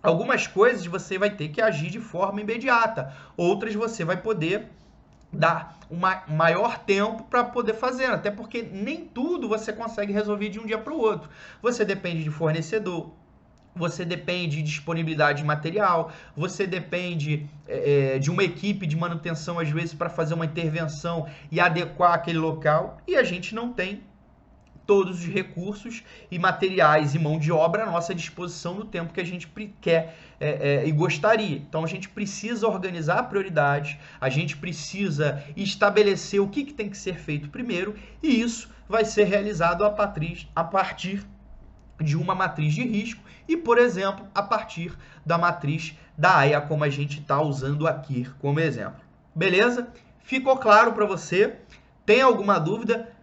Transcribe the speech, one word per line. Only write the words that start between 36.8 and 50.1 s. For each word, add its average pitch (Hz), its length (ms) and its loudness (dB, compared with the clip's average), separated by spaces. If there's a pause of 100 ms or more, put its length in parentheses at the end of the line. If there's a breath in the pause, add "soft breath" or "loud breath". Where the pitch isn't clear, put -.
que - 80 -12
ser 180 220 -8
feito 147 300 -6
primeiro, 208 440 -4 (300 loud breath)
e 240 180 4
isso - 260 -4 (200 loud breath)
vai 214 180 2
ser 208 200 4
realizado 190 600 2
a 208 60 4
patriz-, 175 640 -4
a 165 80 0
partir 190 600 -2 (800)
de 156 160 2
uma 185 160 0
matriz 156 400 0
de 220 80 -2
risco 220 400 -4 (260 loud breath)
e, 330 80 2
por 233 220 4
exemplo, 196 560 2
a 202 80 0
partir 208 560 -4 (260 loud breath)
da 170 140 2
matriz 165 560 0 (240 loud breath)
da 175 200 6
aia, 147 220 6
como 151 240 -2
a 147 60 2
gente 139 320 -4
tá 139 180 0
usando 147 480 0
aqui 127 400 -2 (120)
como 143 200 0
exemplo. 120 420 -2 (340)
Beleza? 208 520 4 (360 loud breath)